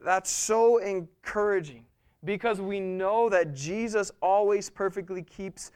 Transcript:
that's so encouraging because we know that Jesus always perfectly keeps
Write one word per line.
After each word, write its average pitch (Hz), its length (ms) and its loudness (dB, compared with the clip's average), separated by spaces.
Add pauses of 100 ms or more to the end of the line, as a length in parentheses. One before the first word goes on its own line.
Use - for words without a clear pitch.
that's 185 280 0
so 233 460 4
encouraging 185 1080 -2 (400)
because 202 360 -2
we 196 180 -4
know 190 500 0
that 175 240 2
Jesus 202 680 -4
always 202 500 2
perfectly 190 520 -6
keeps - 540 -14